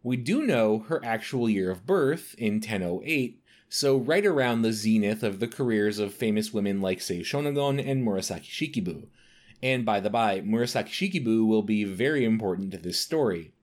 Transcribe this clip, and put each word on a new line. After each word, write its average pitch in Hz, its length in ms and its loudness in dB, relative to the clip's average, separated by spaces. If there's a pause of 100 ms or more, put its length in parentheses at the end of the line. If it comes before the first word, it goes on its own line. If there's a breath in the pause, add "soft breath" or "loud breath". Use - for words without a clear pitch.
We 127 140 -2
do 185 280 -2
know 110 420 2
her 156 160 -2
actual 117 460 -2
year 95 220 2
of 92 160 -6
birth 160 500 0
in 107 240 -2
ten 107 220 -4
oh 87 200 -4
eight, 135 380 -4 (260 soft breath)
so 139 300 2
right 156 280 2
around 123 360 2
the 113 100 2
zenith 107 520 2
of 98 160 -2
the 117 80 -2
careers 107 500 0
of 101 160 -2
famous 107 400 0
women 101 280 0
like 92 200 -2
Sei 87 200 -6
Shonagon 143 640 0
and 135 200 0
Murasaki 95 380 -2
Shikibu. 92 640 -6 (560 soft breath)
And 127 220 0
by 104 140 2
the 101 100 0
by, 104 320 2
Murasaki 110 480 0
Shikibu 120 580 0
will 107 160 4
be 107 200 2
very 120 400 0
important 98 480 0
to 95 60 -12
this 87 220 -6
story. 101 520 0 (120)